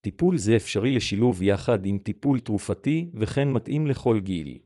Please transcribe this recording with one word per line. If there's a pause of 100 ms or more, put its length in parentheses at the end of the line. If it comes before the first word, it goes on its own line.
טיפול
זה
אפשרי
לשילוב
יחד
עם
טיפול
תרופתי
וכן
מתאים
לכל
גיל.